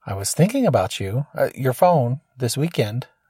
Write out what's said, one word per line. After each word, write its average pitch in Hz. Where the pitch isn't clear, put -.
"I 104
was 98
thinking 233
about 113
you, 110
uh, 139
your 131
phone, 139
this 123
weekend," 131